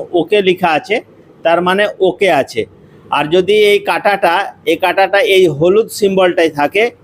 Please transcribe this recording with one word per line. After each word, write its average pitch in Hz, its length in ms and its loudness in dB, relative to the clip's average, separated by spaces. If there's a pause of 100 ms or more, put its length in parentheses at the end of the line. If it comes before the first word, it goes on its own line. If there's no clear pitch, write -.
(120)
ওকে 175 300 0
লেখা 185 300 0
আছে, 156 240 -4 (460)
তার 170 200 2
মানে 190 220 0 (160)
ওকে 190 300 0 (100)
আছে। 117 220 -6 (480)
আর 143 220 -2
যদি 185 240 2 (160)
এই 202 60 2 (100)
কাঁটাটা, 190 460 0 (360)
এই 170 140 2
কাঁটাটা 185 340 0 (160)
এই 190 100 4 (100)
হলুদ 185 340 2 (100)
সিম্বলটাই 185 600 0
থাকে 147 240 -2 (220)